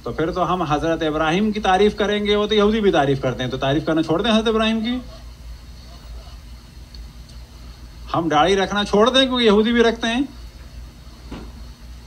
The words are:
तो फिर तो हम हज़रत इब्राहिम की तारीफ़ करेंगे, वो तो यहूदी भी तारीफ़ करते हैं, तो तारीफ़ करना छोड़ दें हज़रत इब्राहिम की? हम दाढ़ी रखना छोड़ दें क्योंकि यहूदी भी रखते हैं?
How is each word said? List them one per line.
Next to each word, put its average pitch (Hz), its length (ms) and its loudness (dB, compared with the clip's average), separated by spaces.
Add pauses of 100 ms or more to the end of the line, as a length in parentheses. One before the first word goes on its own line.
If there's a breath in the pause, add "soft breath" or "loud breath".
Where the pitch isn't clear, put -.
तो 120 80 -6
फिर 156 200 -2
तो 175 120 -2
हम 175 200 0
हज़रत 156 400 0
इब्राहिम 160 480 2
की 208 100 -4
तारीफ़ 202 340 4
करेंगे, 208 400 0
वो 208 100 2
तो 208 80 0
यहूदी 214 260 4
भी 196 120 6
तारीफ़ 143 300 2
करते 123 200 -2
हैं, 123 80 -4
तो 131 80 -6
तारीफ़ 139 260 0
करना 160 200 2
छोड़ 165 180 0
दें 233 80 2
हज़रत 220 180 2
इब्राहिम 220 320 2
की? 247 200 -2 (3000)
हम 165 200 -2
दाढ़ी 151 280 4
रखना 196 280 0
छोड़ 208 260 2
दें 262 160 4
क्योंकि 247 180 0
यहूदी 214 280 6
भी 233 100 2
रखते 226 260 0
हैं? 247 200 -2 (1800)